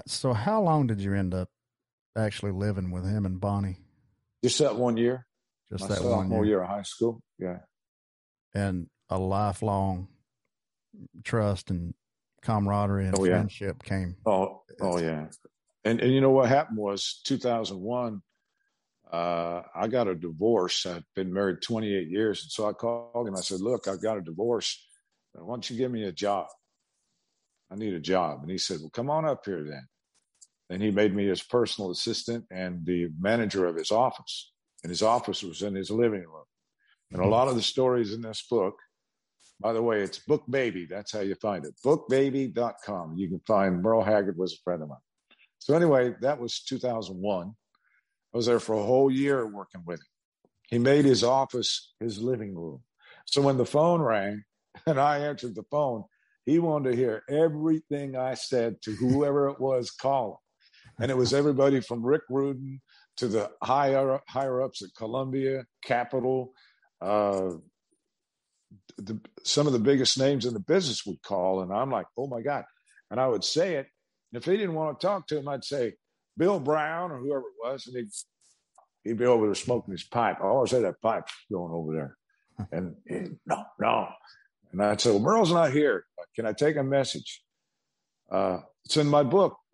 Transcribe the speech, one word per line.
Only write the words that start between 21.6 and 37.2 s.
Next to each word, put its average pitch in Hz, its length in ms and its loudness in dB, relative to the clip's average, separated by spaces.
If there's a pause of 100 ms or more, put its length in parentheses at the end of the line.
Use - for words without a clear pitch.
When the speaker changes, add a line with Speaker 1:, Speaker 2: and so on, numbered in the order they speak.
Speaker 2:
twenty-eight 101 480 -2
years. 101 340 0
And 156 80 -16
so 107 160 -2
I 104 60 -2
called 117 540 -4
him. 98 80 -6
I 92 60 -6
said, 92 200 -6
"Look, 113 260 -2
I've 95 140 -4
got 110 160 -2
a 98 40 -6
divorce. 95 600 -4 (500)
Why 87 200 -12
don't 123 160 -8
you 120 80 -8
give 127 140 0
me 110 120 -4
a 98 80 -4
job? 98 360 -2 (1200)
I 92 40 -14
need 104 180 -4
a 85 60 -4
job." 78 420 0
And 78 100 -10
he 95 60 -4
said, 90 220 -4
"Well, 78 120 -16
come 123 180 -6
on 156 160 0
up 139 200 -4
here 90 180 -6
then." 73 240 -14 (840)
And 90 120 -6
he 107 100 2
made 101 220 4
me 101 140 0
his 92 160 0
personal 104 480 0
assistant 117 580 -6
and 90 360 -8
the 87 240 0 (100)
manager 98 460 2
of 85 100 0
his 80 160 -4
office. - 600 -2 (300)
And 82 60 -10
his 87 120 -4
office 110 420 0
was 85 200 -10
in 101 120 -2
his 95 160 -6
living 110 300 0
room. 80 240 -18 (680)
And 90 100 -4